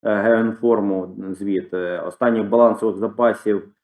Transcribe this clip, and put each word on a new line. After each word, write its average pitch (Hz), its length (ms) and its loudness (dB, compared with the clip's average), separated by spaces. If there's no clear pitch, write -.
е, 107 200 0
Геоінформу, 110 920 0
звіт, 95 440 -4
е, 90 260 -4
останніх 110 480 -2
балансових 113 480 2
запасів 104 720 0